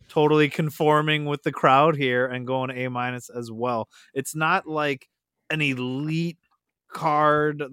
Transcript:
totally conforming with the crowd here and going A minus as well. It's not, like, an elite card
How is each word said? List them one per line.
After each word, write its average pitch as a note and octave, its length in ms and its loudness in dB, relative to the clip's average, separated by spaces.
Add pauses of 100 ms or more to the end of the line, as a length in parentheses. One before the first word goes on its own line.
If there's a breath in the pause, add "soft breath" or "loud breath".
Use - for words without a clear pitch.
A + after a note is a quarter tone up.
totally D3+ 400 4
conforming D3+ 760 0
with C#3+ 180 -4
the D#3+ 100 -2
crowd D3 420 4
here B2+ 320 0
and B2+ 180 -6
going C3 260 -2
A B2+ 180 -6
minus B2 400 -6
as A#2+ 220 -10
well. A2+ 360 -4 (260 soft breath)
It's C3+ 220 -6
not, D#3+ 320 0
like, D3+ 420 -4 (400)
an D#3 120 -2
elite D3 760 -2 (520)
card D3+ 840 0